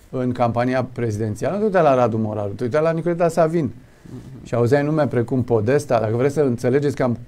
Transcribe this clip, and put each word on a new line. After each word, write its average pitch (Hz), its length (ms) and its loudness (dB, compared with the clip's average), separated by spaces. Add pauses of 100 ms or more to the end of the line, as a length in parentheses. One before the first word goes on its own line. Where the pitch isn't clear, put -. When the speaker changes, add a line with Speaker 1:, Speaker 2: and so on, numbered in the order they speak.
(100)
Speaker 1:
în 127 220 -2
campania 123 600 0
prezidențială, 113 640 -4
nu 202 60 -4
te 214 60 0
uita 190 140 2
la 143 140 6
Radu 120 220 2
Moraru, 107 360 -4
te 113 120 -6
uita 147 160 0
la 165 100 2
Nicoleta 170 380 0
Savin. 165 360 2
Speaker 2:
Mhm. - 800 -12
Speaker 1:
Și - 80 -6
auzeai 120 280 4
nume 151 240 2
precum 120 360 0
Podesta. 123 580 2
Dacă 110 160 0
vreți 139 180 0
să 156 60 0
înțelegeți 131 540 0
cam 123 340 -2